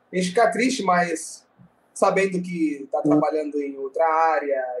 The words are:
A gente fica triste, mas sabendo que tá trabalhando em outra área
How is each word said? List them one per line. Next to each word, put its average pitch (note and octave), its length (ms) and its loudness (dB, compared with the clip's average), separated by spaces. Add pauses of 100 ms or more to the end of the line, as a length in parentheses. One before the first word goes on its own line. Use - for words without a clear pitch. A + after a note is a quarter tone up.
(120)
A F3+ 40 -6
gente F3+ 140 0
fica A#3 200 4
triste, A#3 340 0
mas F3 640 0 (520)
sabendo F#3+ 460 2
que D#3 480 -4
tá D3+ 100 -2
trabalhando D3+ 580 2
em C#3 160 -6
outra C3+ 300 -2
área D#3 580 2 (180)